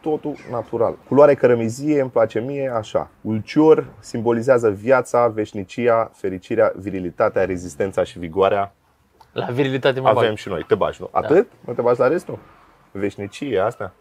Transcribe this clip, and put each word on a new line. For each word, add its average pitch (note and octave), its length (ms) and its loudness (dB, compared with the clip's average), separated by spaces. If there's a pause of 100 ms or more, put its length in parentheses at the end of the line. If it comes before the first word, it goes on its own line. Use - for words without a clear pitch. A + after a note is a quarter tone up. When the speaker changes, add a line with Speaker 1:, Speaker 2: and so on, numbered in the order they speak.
Speaker 1:
totul D3+ 360 -4 (140)
natural. A2+ 460 -4 (120)
Culoare C#3+ 260 8
cărămizie, B2 640 0
îmi C3 100 -2
place A2+ 300 0
mie, C3+ 340 -6
așa. G#2 360 -4 (100)
Ulcior D3 680 2 (120)
simbolizează A#2 720 0
viața, A#2+ 580 0
veșnicia, A2 840 -2
fericirea, G2+ 640 -2
virilitatea, F#2+ 680 -2
rezistența F#2 600 -4
și - 140 -12
vigoarea. F#2+ 560 0 (580)
Speaker 2:
La - 140 -6
virilitate C3 540 0
mă C3 80 2
Speaker 1:
Avem A2+ 200 2
Speaker 2:
bag. G#2+ 80 -4
Speaker 1:
și - 120 -14
noi. F2 200 -6
Te A2 60 4
bagi, E2+ 260 -2
nu? - 120 -12
Speaker 2:
Da. - 60 0
Speaker 1:
Atât? F#3+ 300 2 (180)
Nu B2+ 60 -10
te A#2+ 100 -6
bagi B2 180 0
la B2+ 80 4
restul? D3+ 300 -4 (520)
Veșnicie, G2+ 680 -6
asta? G2+ 420 -4